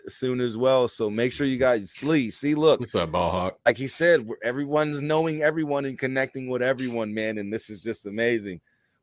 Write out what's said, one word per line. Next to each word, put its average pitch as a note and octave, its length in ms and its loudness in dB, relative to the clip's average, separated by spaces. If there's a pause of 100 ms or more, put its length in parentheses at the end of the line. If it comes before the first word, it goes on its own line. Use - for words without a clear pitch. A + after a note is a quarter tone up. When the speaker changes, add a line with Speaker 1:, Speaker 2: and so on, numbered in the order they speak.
Speaker 1:
soon B2+ 360 -4
as A#2 160 -2
well. B2+ 280 4
So A2 220 -2
make A#2 240 0
sure C#3+ 140 -2
you C3 100 0
guys, A#2+ 460 2
Lee, C#3+ 260 2
see, D3 260 0
look. D3+ 260 6
Speaker 2:
What's A#2+ 140 -6
up, E2+ 160 0
Ball F2 200 2
Hawk? F#2 340 -2
Speaker 1:
Like A#2 140 4
he C3+ 80 -6
said, D3+ 400 4
we're, A2+ 180 -6
everyone's D3 560 -2
knowing D#3 420 0
everyone D3 440 0
and C3 120 -8
connecting C3 500 -2
with B2+ 120 -2
everyone, A#2+ 540 -2
man. A2 240 -2
And G2+ 120 -6
this A2 200 -6
is G2 120 -14
just A2 220 -6
amazing. G#2 560 -2 (420)